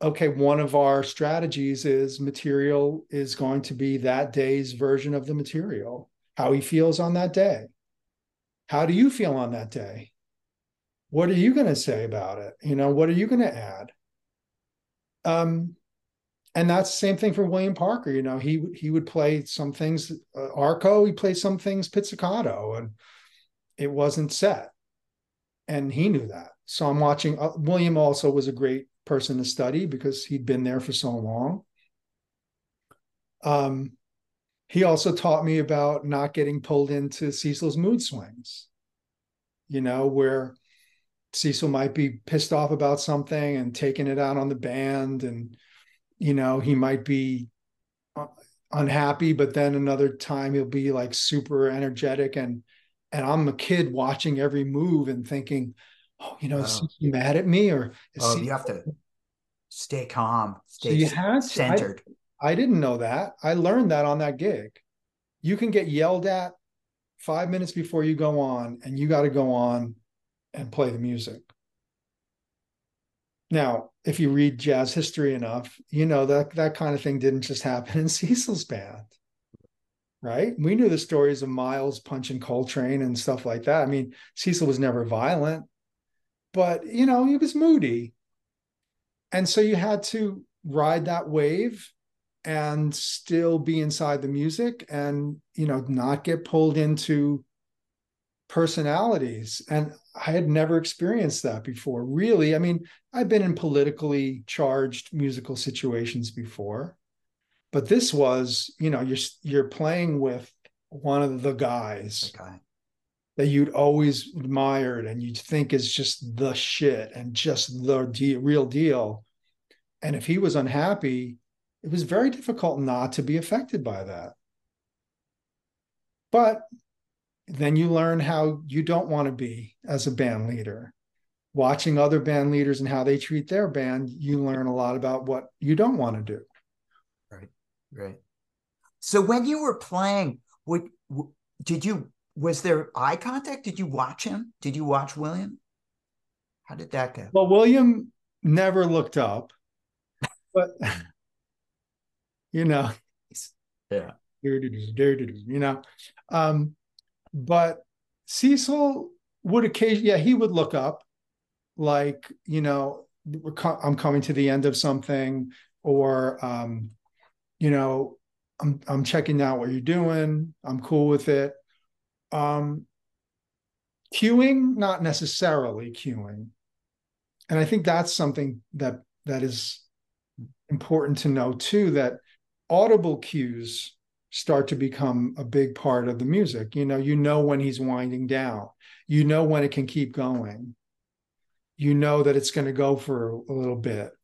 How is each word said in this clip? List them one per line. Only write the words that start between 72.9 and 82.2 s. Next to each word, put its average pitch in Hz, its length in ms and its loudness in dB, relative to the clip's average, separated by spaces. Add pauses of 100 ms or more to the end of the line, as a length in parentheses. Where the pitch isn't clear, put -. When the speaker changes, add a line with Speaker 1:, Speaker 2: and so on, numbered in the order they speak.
Speaker 1:
Now, 131 400 0 (140)
if 151 140 -2
you 151 120 2
read 143 280 4
jazz 131 340 2
history 151 420 -2
enough, 120 400 -6 (160)
you 151 160 2
know 143 200 4
that 143 300 2
that 170 180 0
kind 147 200 -2
of 139 60 -4
thing 139 200 -2
didn't 135 220 2
just - 200 -8
happen 123 380 -2
in 160 80 0
<laughs> - 0 -
Cecil's 214 560 0
band, 107 420 -12 (1160)
right? 143 360 -2
We 160 160 2
knew 233 140 4
the 165 100 2
stories 143 440 2
of 139 60 -4
Miles 131 520 -4
punching 131 400 -8